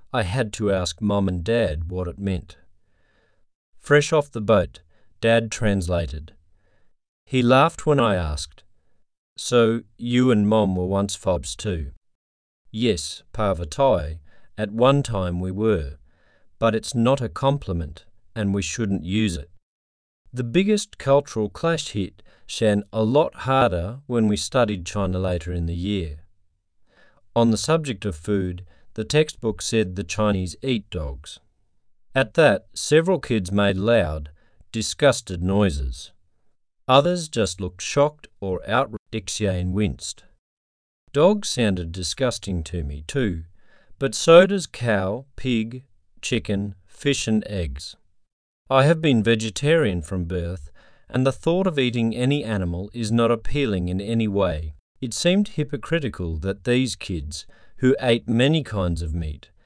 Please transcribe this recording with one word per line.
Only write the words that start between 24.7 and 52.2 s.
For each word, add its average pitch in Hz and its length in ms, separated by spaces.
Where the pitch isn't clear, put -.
China 92 360
later 90 320
in 85 140
the 85 80
year. 87 500
On 117 160
the 107 40
subject 147 480
of 95 120
food, 92 500
the 110 100
textbook 143 580
said 104 320
the 98 80
Chinese 92 580
eat 127 300
dogs. 71 480
At 135 220
that, 147 400
several 165 460
kids 98 320
made 101 240
loud, 92 540
disgusted 107 720
noises. 90 640
Others 156 400
just 101 320
looked 90 220
shocked 147 440
or 92 280
outraged. 110 300
Xian 92 580
winced. 95 540
Dog 196 340
sounded 92 460
disgusting 95 720
to 85 180
me 73 240
too, 95 380
but 135 120
so 170 320
does 190 220
cow, 110 600
pig, 120 480
chicken, 101 540
fish - 440
and 107 180
eggs. 82 480
I 135 180
have 160 140
been 135 220
vegetarian 113 800
from 90 220
birth, 87 480
and 131 140
the 131 60
thought 180 340
of 165 100
eating 120 380
any 135 300